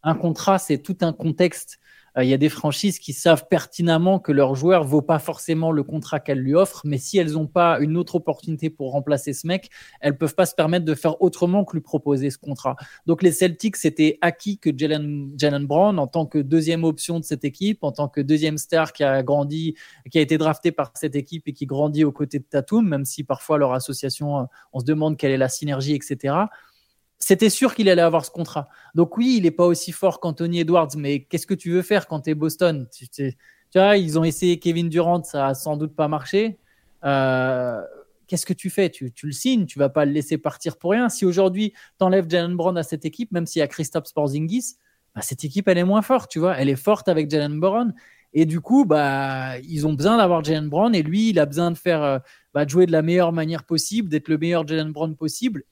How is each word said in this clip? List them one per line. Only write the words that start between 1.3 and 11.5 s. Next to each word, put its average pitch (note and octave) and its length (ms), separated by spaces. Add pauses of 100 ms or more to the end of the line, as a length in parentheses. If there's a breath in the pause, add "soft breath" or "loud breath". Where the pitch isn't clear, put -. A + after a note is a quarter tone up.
Euh, C3 60
il B2+ 60
y C3+ 40
a C3+ 40
des D3 100
franchises D#3 500
qui - 140
savent D#3+ 360
pertinemment E3+ 680
que F3+ 140
leur C#3 240
joueur E3+ 260
vaut C#3+ 200
pas D3+ 180
forcément D#3+ 500
le D3 140
contrat D3+ 340
qu'elles C#3 220
lui C3 140
offrent, F#3 300
mais D3 140
si - 200
elles D#3+ 200
ont D#3 80
pas E3+ 320
une D#3 180
autre F3 200
opportunité D#3+ 520
pour C#3+ 220
remplacer C#3+ 420
ce B2+ 140
mec, F#3 240 (300 loud breath)
elles C#3+ 180
peuvent D#3+ 160
pas F#3 120
se - 100
permettre E3+ 280
de D#3 120
faire - 260
autrement F3+ 420